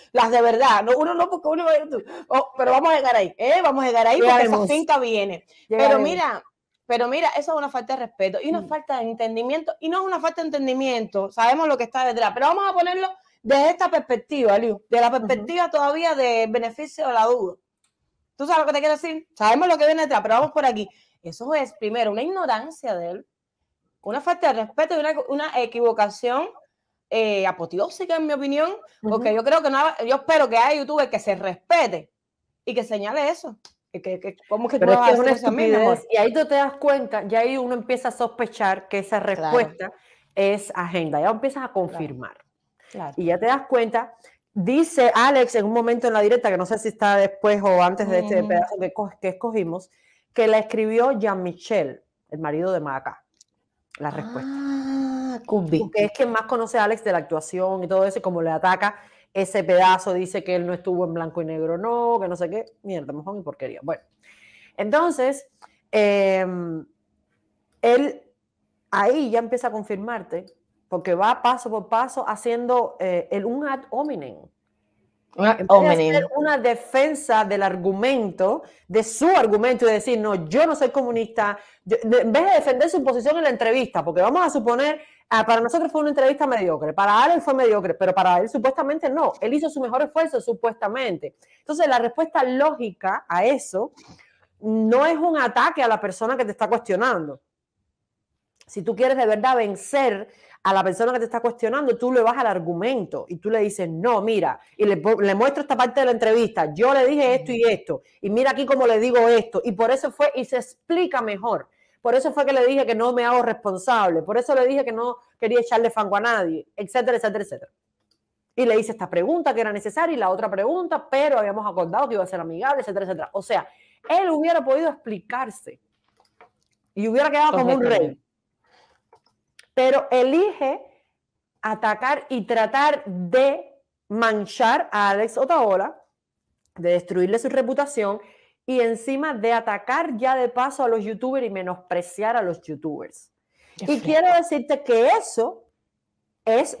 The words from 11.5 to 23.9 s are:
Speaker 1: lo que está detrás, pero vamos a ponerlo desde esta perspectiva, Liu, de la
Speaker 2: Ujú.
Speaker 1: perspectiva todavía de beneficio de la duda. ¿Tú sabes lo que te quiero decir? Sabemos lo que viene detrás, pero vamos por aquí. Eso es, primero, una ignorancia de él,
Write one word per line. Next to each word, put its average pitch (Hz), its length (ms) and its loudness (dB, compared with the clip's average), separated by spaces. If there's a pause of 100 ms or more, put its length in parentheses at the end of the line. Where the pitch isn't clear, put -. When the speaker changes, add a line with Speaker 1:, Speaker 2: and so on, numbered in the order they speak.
Speaker 1:
lo 277 80 2
que 233 80 -4
está 254 220 -4
detrás, 226 260 0
pero 262 140 0
vamos 370 220 2
a 370 40 -2
ponerlo 359 360 0 (340)
desde 277 280 4
esta 349 200 0
perspectiva, 247 680 0
Liu, 220 300 -2
de 233 120 4
la 233 80 4
Speaker 2:
Ujú. 247 100 0
Speaker 1:
perspectiva 254 520 -2
todavía 311 440 0
de 240 340 2
beneficio 240 580 -4
de 254 60 -2
la 226 140 4
duda. 214 300 0 (800)
¿Tú 277 100 -6
sabes 320 140 2
lo 294 60 2
que 302 60 0
te 285 60 0
quiero 302 160 2
decir? 320 420 -8
Sabemos 240 320 2
lo 330 80 4
que 294 100 4
viene 320 160 2
detrás, 262 200 0
pero 214 120 0
vamos 285 180 2
por 294 120 0
aquí. 214 240 -2 (340)
Eso 233 320 -8
es, 262 200 -4
primero, 214 360 -2
una 214 120 -4
ignorancia 294 720 -4
de 170 160 -8
él, 190 160 -14 (720)